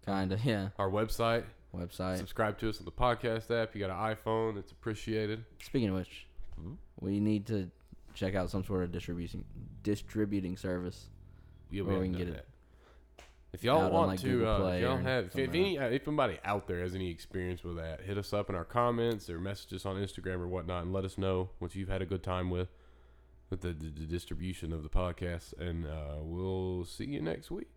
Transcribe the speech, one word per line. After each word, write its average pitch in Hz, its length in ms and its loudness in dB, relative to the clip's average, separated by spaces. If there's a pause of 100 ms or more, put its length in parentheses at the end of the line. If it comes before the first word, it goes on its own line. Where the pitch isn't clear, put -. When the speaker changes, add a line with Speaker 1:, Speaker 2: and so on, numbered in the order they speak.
Speaker 1:
Kinda, 98 380 2
yeah. 101 340 2
Speaker 2:
Our 98 120 2
website. 113 560 2 (280)
Speaker 1:
Website. 92 440 -2
Speaker 2:
Subscribe 101 420 0
to 113 100 2
us 101 100 -4
on - 60 -10
the 85 60 -6
podcast 117 580 2
app. 113 260 2
You 101 120 -2
got - 40 0
an 107 240 0
iPhone. 110 420 2
It's 98 140 -10
appreciated. 110 720 -2 (200)
Speaker 1:
Speaking 117 260 2
of 95 60 2
which, - 320 -4 (340)
Speaker 2:
Hmm? 92 120 -8 (260)
Speaker 1:
we 98 200 2
need 104 280 4
to 98 220 0 (440)
check 95 220 0
out 90 140 2
some 95 140 0
sort 92 200 2
of 90 80 -2
distribution, 87 520 -4 (400)
distributing 101 720 2
service 90 500 -4 (640)
Speaker 2:
Yeah, 98 120 -2
we 90 40 0
Speaker 1:
where 95 120 4
we 92 80 2
Speaker 2:
haven't 92 120 0
Speaker 1:
can 90 60 0
Speaker 2:
done 85 80 -4
Speaker 1:
get 67 60 -8
it - 80 -14
Speaker 2:
that. - 800 -20 (260)
If - 120 -10
y'all 131 180 6
Speaker 1:
out - 40 4
on, 185 80 4
Speaker 2:
want - 160 6
Speaker 1:
like, 92 120 2
Speaker 2:
to, 95 60 0
Speaker 1:
Google 98 220 4
Speaker 2:
uh, 104 100 6
Speaker 1:
Play 92 180 4
Speaker 2:
if 90 60 4
y'all - 140 4
Speaker 1:
or - 40 2
Speaker 2:
have, 127 240 2
if, 92 120 -8
if 135 80 2
Speaker 1:
something. 139 200 4
Speaker 2:
any, 185 140 2
uh, 131 80 2
if 123 200 2
anybody 135 360 2
out 101 240 0
there 90 140 0
has 90 140 0
any 95 140 0
experience 90 540 -4
with 87 140 -4
that, 80 240 -6
hit 98 160 -2
us 101 160 -2
up 104 160 2
in 95 60 0
our 85 100 -2
comments 117 640 2
or 85 100 -4
message 98 340 -6
us 92 120 -6
on 95 120 0
Instagram 92 440 -2
or 87 60 -2
whatnot, 90 360 -2
and 90 100 -2
let 95 120 2
us 92 120 -4
know 92 320 2 (100)
what 87 160 -4
you've 95 140 -4
had 95 120 2
a 92 40 0
good 90 180 -2
time 90 260 0
with, 90 180 0 (840)
with 95 120 -2
the, 90 80 -2
the, 78 200 -4
the 76 160 -6
distribution 82 680 -4
of 80 100 -4
the 78 60 -8
podcast. 87 680 0
And, 82 280 -2
uh, 76 360 -4
we'll 92 640 -2
see - 200 -8
you 143 160 -2
next 151 300 -4
week. 208 260 -6